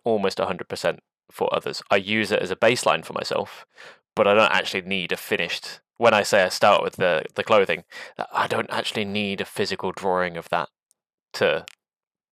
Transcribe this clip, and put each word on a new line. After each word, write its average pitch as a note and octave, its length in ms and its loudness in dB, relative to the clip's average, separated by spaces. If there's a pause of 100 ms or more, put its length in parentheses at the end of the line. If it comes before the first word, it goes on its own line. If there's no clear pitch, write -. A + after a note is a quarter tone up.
almost G2+ 360 0
a F#2+ 60 0
hundred F#2 220 -8
percent E2+ 320 -4 (300)
for - 240 -4
others. - 360 -4
I G#2 60 4
use G2+ 360 0
it - 80 2
as F2+ 100 -4
a F#2 60 -4
baseline A2+ 480 2
for - 80 -14
myself, - 540 -6 (480)
but G#2 120 4
I G2+ 80 6
don't G#2 180 6
actually F#2+ 300 -2
need F2+ 300 -4
a F2 40 -4
finished, - 640 -6 (160)
when A2+ 180 6
I G2+ 80 4
say G2 220 4
I F#2 40 2
start G2+ 340 4
with - 140 -4
the, F2 280 2 (100)
the G2 100 -4
clothing, F#2+ 400 2 (480)
I - 140 -2
don't A2+ 240 -4
actually A2 340 -4
need G2+ 360 -4
a F#2 40 -2
physical F#2+ 480 -4
drawing F2+ 440 -2
of E2+ 120 -12
that E2+ 200 -2 (680)
to E2 300 0 (680)